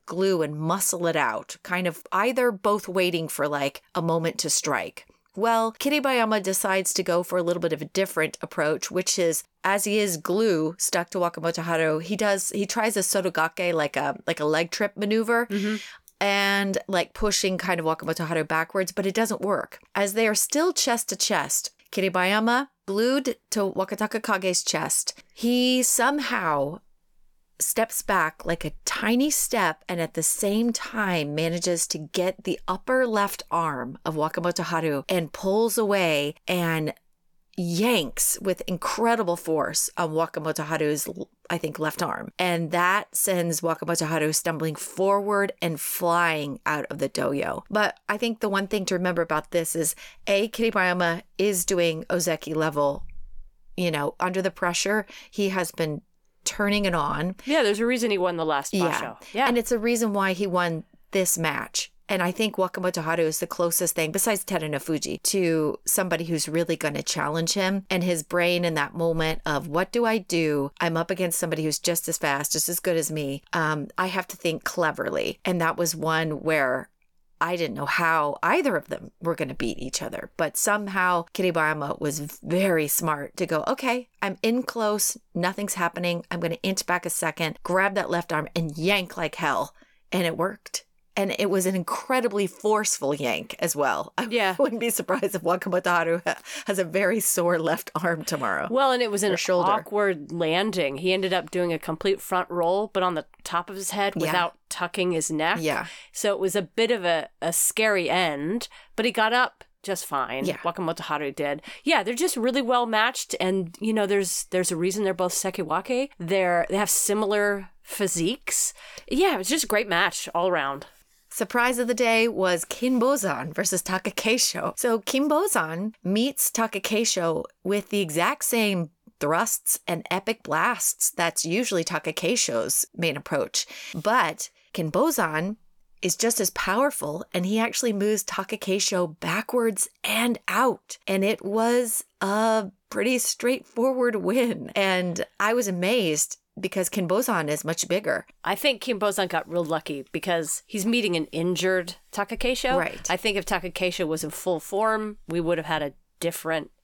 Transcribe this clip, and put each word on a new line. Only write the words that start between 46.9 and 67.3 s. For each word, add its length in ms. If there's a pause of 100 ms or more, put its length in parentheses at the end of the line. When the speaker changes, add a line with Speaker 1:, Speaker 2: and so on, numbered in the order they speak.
Speaker 1:
the 120
dohyo. 600
But 380
I 80
think 240
the 80
one 200
thing 180
to 80
remember 280
about 280
this 260
is, 180 (320)
A, 220
Kiribayama 760 (160)
is 260
doing 400
Ozeki 520
level, 480 (720)
you 140
know, 280
under 220
the 100
pressure. 560 (240)
He 200
has 220
been 280 (440)
turning 420
it 80
on. 500
Speaker 2:
Yeah, 180
there's 180
a 60
reason 240
he 80
won 180
the 100
last 260
Speaker 1:
Yeah. 180
Speaker 2:
Basho. 260 (180)
Yeah. 120
Speaker 1:
And 120
it's 140
a 60
reason 360
why 180
he 140
won 380 (280)
this 240
match. 540 (180)
And 140
I 100
think 240
Wakamoto 480
Haru 200
is 140
the 80
closest 480
thing, 180
besides 320
Terunofuji, 800
to 640
somebody 380
who's 240
really 280
gonna 260
challenge 520